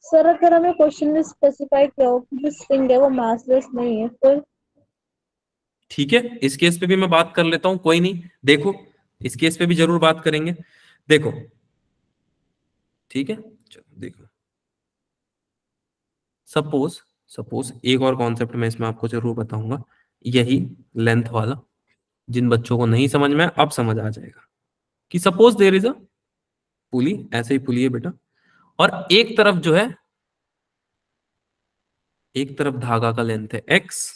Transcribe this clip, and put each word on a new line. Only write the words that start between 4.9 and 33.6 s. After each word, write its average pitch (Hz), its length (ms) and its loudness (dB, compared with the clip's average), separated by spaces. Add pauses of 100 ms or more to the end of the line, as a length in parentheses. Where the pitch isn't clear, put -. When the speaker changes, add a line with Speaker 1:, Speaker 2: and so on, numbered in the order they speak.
Speaker 2:
ठीक 147 220 -2
है, 240 240 0
इस - 200 -2
case 170 220 2
पे 180 80 -4
भी 190 80 2
मैं 190 140 0
बात 165 260 2
कर 170 80 2
लेता 165 260 0
हूँ, 190 100 -2
कोई 165 200 2
नहीं। 175 240 -2 (220)
देखो, 151 280 2 (480)
इस - 140 -8
case 165 220 -2
पे 175 80 0
भी 175 100 2
जरूर 165 240 2
बात 160 240 2
करेंगे। 160 320 -2 (540)
देखो, 147 220 4 (1800)
ठीक 135 180 -6
है, 214 60 -6 (360)
चलो - 120 -20 (160)
देखो, - 280 -18 (2250)
Suppose, 147 520 -4 (320)
suppose 120 420 -10 (120)
एक 127 160 2
और 131 140 0
concept 117 400 -4
मैं 117 120 -2
इसमें 113 200 -6
आपको 113 200 -6
जरूर 117 280 -6
बताऊंगा, 110 480 -8 (420)
यही 123 340 2 (380)
length 113 340 0
वाला, 110 280 -4 (720)
जिन 120 200 0
बच्चों 117 280 0
को 120 80 0
नहीं 117 220 2
समझ 143 240 0
में, 156 140 2
अब 151 240 0
समझ 113 300 -4
आ 107 100 -4
जाएगा - 380 -16 (680)
कि 180 60 -4
suppose 202 360 4
there 190 240 4
is 202 60 -2
a 269 80 -2 (1000)
pulley, 135 220 0 (180)
ऐसे 117 200 -2
ही 135 60 0
pulley 123 240 -2
है 131 60 0
बेटा, 123 220 -6 (680)
और 170 120 2 (200)
एक 220 260 2
तरफ 208 180 4
जो 160 180 0
है, 202 120 2 (2500)
एक 135 220 -6
तरफ 143 240 -4
धागा 117 300 0
का 117 120 -4
length 110 300 -6
है 110 180 -10